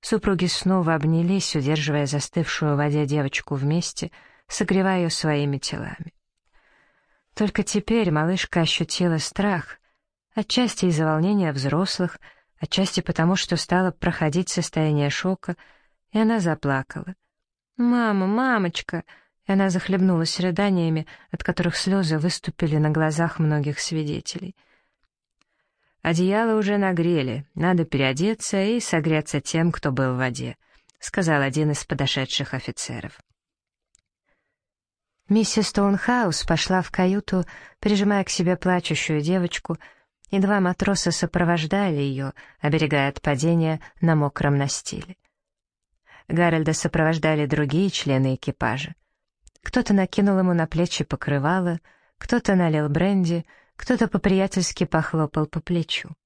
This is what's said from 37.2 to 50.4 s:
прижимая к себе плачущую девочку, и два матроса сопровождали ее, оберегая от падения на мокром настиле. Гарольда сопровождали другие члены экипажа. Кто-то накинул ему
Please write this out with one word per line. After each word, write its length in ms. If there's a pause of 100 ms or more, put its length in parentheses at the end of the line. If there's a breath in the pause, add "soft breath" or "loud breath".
прижимая 440
к 60
себе 260
плачущую 640
девочку, 580 (520 loud breath)
и 80
два 220
матроса 500
сопровождали 880
ее, 360 (280 loud breath)
оберегая 480
от 120
падения 600 (200 loud breath)
на 140
мокром 420
настиле. 600 (1120 loud breath)
Гарольда 440
сопровождали 760
другие 440
члены 460
экипажа. 580 (680)
Кто-то 300
накинул 460
ему 160